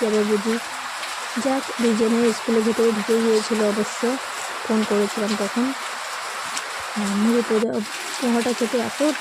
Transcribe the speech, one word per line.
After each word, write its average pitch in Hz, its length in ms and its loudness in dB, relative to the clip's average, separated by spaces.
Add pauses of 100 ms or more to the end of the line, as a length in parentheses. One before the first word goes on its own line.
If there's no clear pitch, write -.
যাবে 214 240 2
বুঝি, 214 300 2 (920)
যাক, 269 180 2 (200)
ভিজে 226 260 4
নিয়ে 233 240 4
স্কুলের 226 300 0
ভিতরে 226 300 4
ঢুকে 226 300 2
গিয়েছিল 220 400 2
অবশ্য, 208 380 0 (680)
ফোন 220 200 2
করেছিলাম 208 500 0
তখন। 233 340 0 (1200)
আর 202 200 0
মুড়ি 233 260 4
পোহা-, 226 380 0 (400)
পোহাটা 240 320 2
খেতে 233 260 -2
এত 233 220 -4 (200)